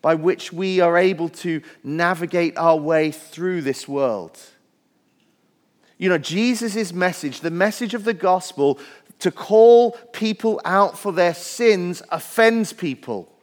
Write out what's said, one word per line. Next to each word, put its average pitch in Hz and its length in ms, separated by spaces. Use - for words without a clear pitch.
by 160 140
which 160 360
we 185 280
are 170 180
able 175 320
to 160 320
navigate 170 720
our 165 200
way 156 340
through 175 500
this 135 260
world. 123 520
You 185 100
know, 175 80
Jesus' 214 760
message, 175 480
the 165 100
message 202 420
of 226 100
the 226 100
gospel, 170 680
to 175 120
call 233 600
people 220 500
out 190 340
for 202 140
their 175 220
sins 180 760
offends 226 640
people. 117 580